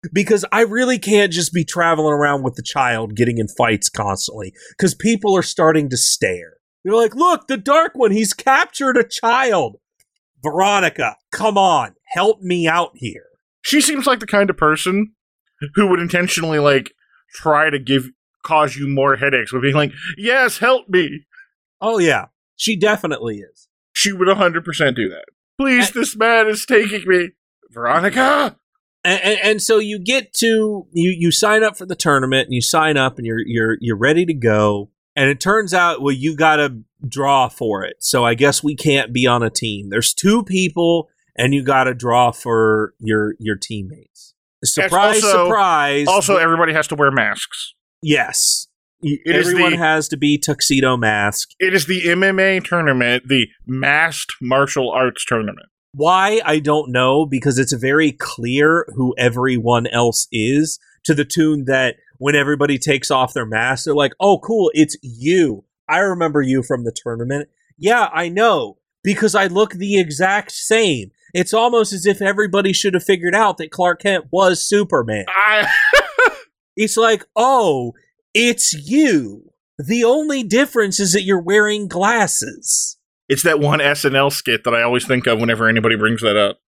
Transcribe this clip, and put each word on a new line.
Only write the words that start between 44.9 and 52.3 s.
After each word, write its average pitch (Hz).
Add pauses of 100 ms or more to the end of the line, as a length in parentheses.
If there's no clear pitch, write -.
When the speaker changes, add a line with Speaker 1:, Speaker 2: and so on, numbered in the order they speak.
Speaker 2:
also, 185
Speaker 1:
surprise. 151
Speaker 2:
also, 190
Speaker 1:
The 175
Speaker 2:
everybody 165
has 156
to 156
wear 143
masks. - (280)
Speaker 1:
Yes. - (340)
Y-, 147
Speaker 2:
It 175
is 180
Speaker 1:
everyone 175
Speaker 2:
the 165
Speaker 1:
has 156
to 151
be 147
tuxedo 135
mask. 104 (100)
Speaker 2:
It 185
is 156
the 175
M 180
M 190